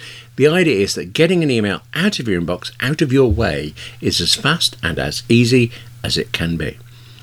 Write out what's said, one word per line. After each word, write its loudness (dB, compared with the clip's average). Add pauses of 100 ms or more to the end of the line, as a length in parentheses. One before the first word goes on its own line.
(360)
The 4
idea 4
is -2
that -8
getting 2
an 2
email 0 (100)
out -2
of -6
your 0
inbox, -6 (100)
out -2
of 0
your 4
way, -2 (280)
is 0
as 0
fast 0
and -2
as -4
easy 4 (320)
as -2
it -6
can -2
be. -8 (440)